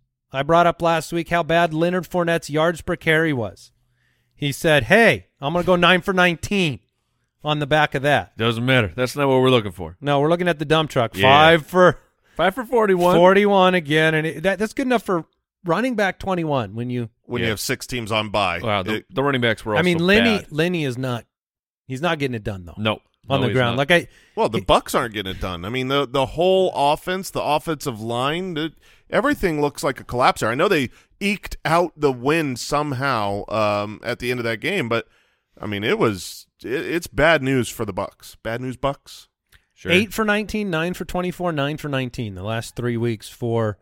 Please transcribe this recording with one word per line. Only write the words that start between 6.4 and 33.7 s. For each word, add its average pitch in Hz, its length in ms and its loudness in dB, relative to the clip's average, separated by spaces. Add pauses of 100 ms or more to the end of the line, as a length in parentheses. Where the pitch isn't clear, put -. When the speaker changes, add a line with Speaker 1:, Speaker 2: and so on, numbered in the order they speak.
Speaker 1:
on 151 160 -2
the 147 80 -2
back 151 260 2
of 135 100 -4
that." 135 340 0
Speaker 2:
Doesn't 117 280 0
matter. 120 300 2
That's 127 220 -4
not 143 100 2
what 131 140 4
we're 131 80 6
looking 107 240 4
for. 82 260 -12
Speaker 1:
No, 139 220 0
we're 151 80 2
looking 175 180 0
at 160 120 0
the 156 60 -6
dump 156 260 0
truck. 113 260 -2
Speaker 2:
Yeah. 95 60 2
Speaker 1:
Five 156 440 6
for 175 320 4 (380)
Speaker 2:
Five 180 180 0
for 262 80 -8
forty-one. 190 540 2
Speaker 1:
forty-one 190 580 6
again, 156 380 2
and 156 120 0
it, 160 180 -6
that, 185 160 -2
that's 214 120 -4
good 277 140 -4
enough 247 180 0
for 175 220 -2 (400)
running 214 300 -2
back 196 240 -2
twenty-one 147 560 -2
when 120 140 -6
you 123 200 -4 (160)
Speaker 3:
When 117 160 -4
Speaker 2:
Yeah. 113 60 0
Speaker 3:
you - 20 0
have 101 100 -4
six - 260 -6
teams 113 280 -6
on 107 160 -2
bye. 95 340 0
Speaker 2:
Wow, 104 200 -2
the, 107 140 -4
Speaker 3:
It - 160 -12
Speaker 2:
the 131 100 -2
running 139 180 0
backs 113 240 0
were 107 80 -2
Speaker 1:
I 104 60 2
Speaker 2:
also 165 40 2
Speaker 1:
mean, 180 160 2
Lenny, 208 380 -2
Speaker 2:
bad. 165 140 -14
Speaker 1:
Lenny 160 340 -2
is 123 120 -6
not. 123 280 -8 (600)
He's 131 160 -10
not 165 180 -2
getting 131 160 -4
it 107 100 -10
done 98 200 -8
though. 82 120 -18
Speaker 2:
No. 107 240 -2 (280)
Speaker 1:
On 135 120 0
Speaker 2:
No, 127 60 0
Speaker 1:
the - 20 -
Speaker 2:
he's 101 80 -2
Speaker 1:
ground, 120 180 0
Speaker 2:
not. 139 140 0
Speaker 1:
like - 20 0
I 165 160 4 (280)
Speaker 3:
Well, 214 140 0
the 110 120 -2
Bucs 175 360 2
aren't 120 160 -2
getting 95 220 -6
it - 60 -14
done. 90 240 -6
I 101 40 -6
mean, 127 200 -4
the, 139 180 0
the 131 200 -2
whole 185 460 0
offense, 160 560 -2
the 113 140 -6
offensive 143 580 -2
line, 139 540 -4
the, 151 180 -4 (360)
everything 190 520 0
looks 143 220 -2
like 151 160 -4
a 107 40 -16
collapse 127 380 0
here. 110 80 0
I 120 60 -2
know 160 120 2
they 151 220 0 (300)
eked 202 440 -4
out 165 320 2
the 147 160 2
win 135 440 -2
somehow, 127 920 -2
um, 104 540 -2